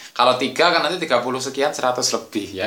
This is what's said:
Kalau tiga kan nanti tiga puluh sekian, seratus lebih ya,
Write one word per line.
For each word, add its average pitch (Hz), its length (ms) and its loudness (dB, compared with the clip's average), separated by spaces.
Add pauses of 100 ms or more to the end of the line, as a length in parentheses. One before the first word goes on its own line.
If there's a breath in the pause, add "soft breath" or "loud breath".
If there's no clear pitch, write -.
(180 loud breath)
Kalau 123 240 6
tiga 170 320 2
kan 165 80 2
nanti 165 160 -2
tiga 135 240 0
puluh 123 160 -4
sekian, 135 400 -2
seratus 127 400 0
lebih 98 400 -6
ya, 95 80 -2